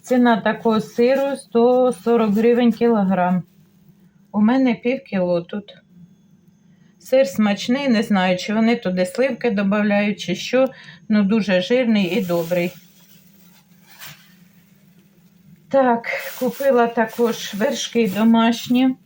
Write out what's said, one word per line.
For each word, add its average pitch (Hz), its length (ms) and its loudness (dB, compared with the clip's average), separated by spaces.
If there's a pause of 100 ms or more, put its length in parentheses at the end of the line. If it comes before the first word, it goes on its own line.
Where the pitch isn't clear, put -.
Ціна 247 360 2
такого 220 440 0
сиру — 269 560 0
сто 247 560 2
сорок 226 380 0
гривень 233 400 2
кілограм. 185 720 0 (880)
У 208 100 -2
мене 247 340 2
пів 262 280 -6
кіло 180 380 -2
тут. - 400 -14 (1300)
Сир 269 160 4
смачний, 240 600 -2
не 226 160 2
знаю, 185 340 0
чи 208 160 -8
вони 226 220 2
туди 185 300 -2
сливки 240 460 -2
додають, 208 680 0
чи 175 160 -6
що, 262 320 0 (420)
ну 214 140 2
дуже 196 380 0
жирний 226 440 0
і 175 160 -2
добрий. 175 500 -2 (3000)
Так, 254 380 0 (320)
купила 247 480 0
також 226 680 -4
вершки 226 540 -2
домашні. 226 880 2 (100)